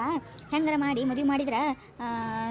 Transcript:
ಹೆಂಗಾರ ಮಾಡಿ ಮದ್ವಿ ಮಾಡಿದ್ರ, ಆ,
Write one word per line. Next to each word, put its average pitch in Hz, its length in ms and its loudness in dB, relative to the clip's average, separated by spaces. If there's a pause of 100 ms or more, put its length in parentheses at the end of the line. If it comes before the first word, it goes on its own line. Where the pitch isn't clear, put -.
(520)
ಹೆಂಗಾರ 311 260 2
ಮಾಡಿ 277 260 2
ಮದ್ವಿ 262 200 0
ಮಾಡಿದ್ರ, 277 300 2 (460)
ಆ, 247 40 -10 (480)